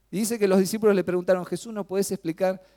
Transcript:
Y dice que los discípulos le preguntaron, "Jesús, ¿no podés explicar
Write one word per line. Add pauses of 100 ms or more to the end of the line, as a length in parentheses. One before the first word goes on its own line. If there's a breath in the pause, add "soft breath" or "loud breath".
(100)
Y
dice
que
los
discípulos
le
preguntaron,
"Jesús,
¿no
podés
explicar (160 soft breath)